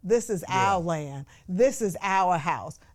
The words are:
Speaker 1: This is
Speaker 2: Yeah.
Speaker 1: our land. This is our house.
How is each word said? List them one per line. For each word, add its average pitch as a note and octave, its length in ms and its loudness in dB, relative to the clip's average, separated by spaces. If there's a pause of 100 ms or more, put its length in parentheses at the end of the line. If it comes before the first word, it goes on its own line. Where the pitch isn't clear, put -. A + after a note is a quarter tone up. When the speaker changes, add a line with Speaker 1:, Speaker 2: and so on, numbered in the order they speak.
Speaker 1:
This A3 280 0
is F#3 180 -4
Speaker 2:
Yeah. F#3+ 280 2
Speaker 1:
our F#3 40 0
land. D3+ 460 -4 (240)
This A#3+ 320 2
is G3 200 -2
our F#3+ 360 2
house. D3 420 -4 (160)